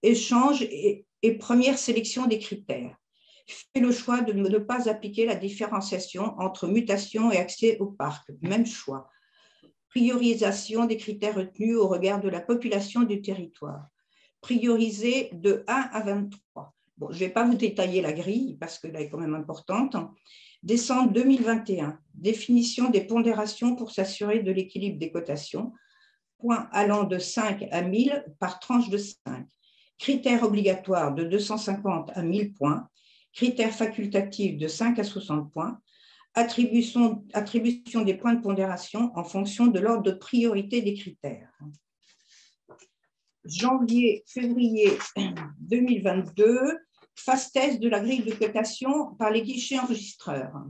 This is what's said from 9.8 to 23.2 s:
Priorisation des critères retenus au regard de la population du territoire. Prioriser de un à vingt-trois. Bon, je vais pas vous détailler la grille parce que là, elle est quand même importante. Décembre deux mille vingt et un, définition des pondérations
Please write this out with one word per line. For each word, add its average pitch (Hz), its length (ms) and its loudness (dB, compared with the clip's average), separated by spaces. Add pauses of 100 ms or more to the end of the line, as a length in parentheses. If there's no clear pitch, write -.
Priorisation 233 960 2
des 220 120 0
critères 208 380 -4
retenus 208 420 -2
au 208 100 6
regard 190 320 0
de 196 80 -2
la 170 140 -4
population 233 600 0
du 208 180 0
territoire. 165 680 -10 (540)
Prioriser 226 920 2
de 175 360 0
un 254 260 0
à 220 80 -4
vingt-trois. - 720 -6 (240)
Bon, 151 140 -10
je 165 80 -10
vais 180 100 0
pas 226 160 2
vous 240 100 6
détailler 190 460 0
la 156 100 -2
grille 196 480 -4
parce 165 180 -12
que - 100 -14
là, 156 120 -10
elle 147 60 -6
est 147 40 -12
quand 151 100 -10
même 156 160 -4
importante. 180 600 -4 (680)
Décembre 240 500 2
deux 240 100 4
mille 262 200 6
vingt 220 260 0
et 185 100 0
un, 151 180 -4 (160)
définition 233 760 2
des 196 160 4
pondérations 226 680 0